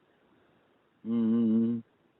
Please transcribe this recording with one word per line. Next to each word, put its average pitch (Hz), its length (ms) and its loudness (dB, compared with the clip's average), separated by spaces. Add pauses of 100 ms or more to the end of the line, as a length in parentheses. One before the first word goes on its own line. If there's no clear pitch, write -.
(1080)
હમ, 117 180 0
હમ, 113 200 2
હમ. 113 380 0 (380)